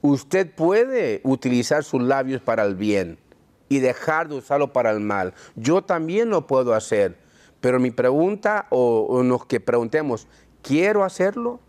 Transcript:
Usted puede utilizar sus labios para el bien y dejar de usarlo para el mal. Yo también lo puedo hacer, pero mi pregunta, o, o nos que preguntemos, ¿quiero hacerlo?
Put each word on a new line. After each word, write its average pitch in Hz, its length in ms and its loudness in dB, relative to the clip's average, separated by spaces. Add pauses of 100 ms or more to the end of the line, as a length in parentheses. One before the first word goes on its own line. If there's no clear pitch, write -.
Usted 147 520 0
puede 196 680 0
utilizar 131 580 0
sus 131 200 -2
labios 131 380 0
para 113 220 0
el 101 140 0
bien 98 420 -2 (500)
y 139 120 2
dejar 156 480 -2
de 147 80 -10
usarlo 143 360 -2
para 120 180 2
el 107 100 -2
mal. 101 340 -4 (220)
Yo 156 260 0
también 180 480 -2
lo 170 160 -2
puedo 127 280 2
hacer, 101 440 0 (420)
pero 127 200 2
mi 127 100 2
pregunta, 180 800 0
o, 120 380 2
o 127 140 2
nos 127 240 0
que 117 140 -2
preguntemos, 120 680 -2 (340)
¿quiero 196 400 2
hacerlo? 202 680 -2